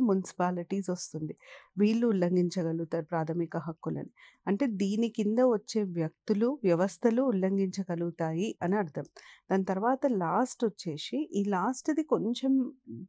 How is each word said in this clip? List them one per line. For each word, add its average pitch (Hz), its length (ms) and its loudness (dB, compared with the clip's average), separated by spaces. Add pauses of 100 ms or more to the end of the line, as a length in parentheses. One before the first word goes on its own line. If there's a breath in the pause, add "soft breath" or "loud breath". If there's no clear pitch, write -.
మున్సిపాలిటీస్ 185 800 -2
వస్తుంది. 156 440 -6 (440 loud breath)
వీళ్ళు 220 300 4
ఉల్లంఘించగలుగుతారు 175 1040 2
ప్రాథమిక 165 460 -2
హక్కులని. 156 540 -6 (360 soft breath)
అంటే 202 180 0 (160)
దీని 214 280 2
కింద 220 300 0 (140)
వచ్చే 214 280 -2 (160)
వ్యక్తులు, 202 520 0 (140)
వ్యవస్థలు 196 580 2 (100)
ఉల్లంఘించగలుగుతాయి 185 1160 -2 (120)
అని 185 220 2
అర్థం. 156 240 -6 (380 loud breath)
దాని 190 260 0
తర్వాత 226 300 0 (200)
లాస్ట్ 185 480 0
వచ్చేసి, 170 480 -6 (220)
ఈ 202 40 0 (120)
లాస్ట్‌ది 262 580 -2
కొంచెం 240 400 0 (560)